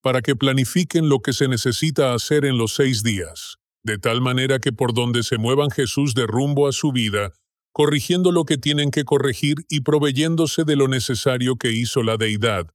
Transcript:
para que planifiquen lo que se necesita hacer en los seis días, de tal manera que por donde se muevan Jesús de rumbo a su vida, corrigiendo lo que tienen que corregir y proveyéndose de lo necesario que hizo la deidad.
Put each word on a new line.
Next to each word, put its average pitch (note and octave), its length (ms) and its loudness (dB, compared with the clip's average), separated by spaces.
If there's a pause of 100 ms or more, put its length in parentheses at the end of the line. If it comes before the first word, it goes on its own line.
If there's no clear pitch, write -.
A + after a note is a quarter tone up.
para B2+ 200 0
que C3 140 0
planifiquen C3+ 720 0
lo C3+ 100 4
que C3+ 140 -2
se C#3 160 0
necesita C3 640 0
hacer C#3+ 320 0
en C3 120 0
los A2+ 180 -2
seis C3 280 0
días, F#2 540 -6 (260)
de G#2+ 140 -4
tal A#2 240 -2
manera B2+ 380 0
que C3+ 120 -2
por A#2+ 220 -2
donde A#2+ 300 0
se A#2+ 140 -4
muevan C3+ 340 0
Jesús C#3+ 420 -2
de A#2+ 120 0
rumbo C#3 420 0
a C#3 40 0
su D3 200 -2
vida, G#2 420 -2 (420)
corrigiendo E3 560 2
lo E3 140 2
que D3+ 120 0
tienen D3 320 0
que D3 140 0
corregir C#3+ 540 0 (100)
y D3 140 -2
proveyéndose D3+ 840 2
de D3+ 140 2
lo C3+ 100 4
necesario B2+ 720 0
que A#2 160 -2
hizo A#2 300 -2
la A2 120 0
deidad. G#2+ 600 -2